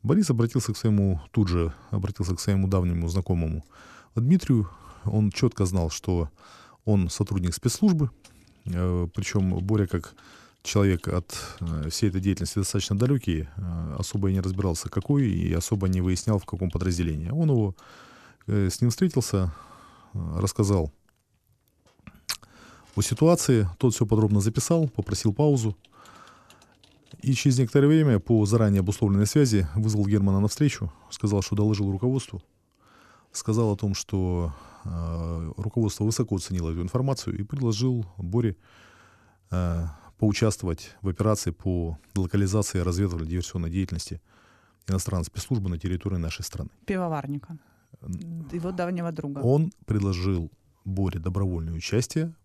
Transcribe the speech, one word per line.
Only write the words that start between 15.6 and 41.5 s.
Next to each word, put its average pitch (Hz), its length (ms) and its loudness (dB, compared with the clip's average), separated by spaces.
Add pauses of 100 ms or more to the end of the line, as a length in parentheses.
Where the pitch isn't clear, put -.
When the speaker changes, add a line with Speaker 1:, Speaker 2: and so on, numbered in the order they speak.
Speaker 1:
не 92 140 2
выяснял, 92 360 2
в - 80 -4
каком 92 240 -4
подразделении. 85 600 -2
Он 156 200 0
его, 107 260 2 (720)
э, 101 220 2
с - 120 -4
ним 123 80 4
встретился, 113 640 0 (640)
э, 82 260 -4
рассказал 98 520 0 (2000)
о 104 60 0
ситуации, 131 680 4 (100)
тот 120 160 2
все 113 120 0
подробно 104 360 4
записал, 143 480 2
попросил 101 440 -2
паузу. 127 420 2 (1500)
И 135 120 0
через 127 260 2
некоторое 139 280 4
время 147 320 6
по 110 260 4
заранее 101 340 4
обусловленной 98 480 2
связи 110 480 4
вызвал 107 320 2
Германа 98 320 4
на 104 80 2
встречу, - 440 -2 (180)
сказал, 101 320 0
что - 140 -4
доложил 104 360 2
руководству, 110 500 -2 (880)
сказал 113 400 0
о 101 40 0
том, 101 180 -2
что, 90 600 -2 (320)
э, 82 720 -6
руководство 107 480 -2
высоко 110 300 0
оценило 87 360 -4
эту 85 100 -4
информацию 123 580 -2
и 101 40 -6
предложил 120 640 -2 (120)
Боре, 98 380 0 (960)
э, 87 340 -2 (320)
поучаствовать 101 840 0
в 98 80 -4
операции 101 420 0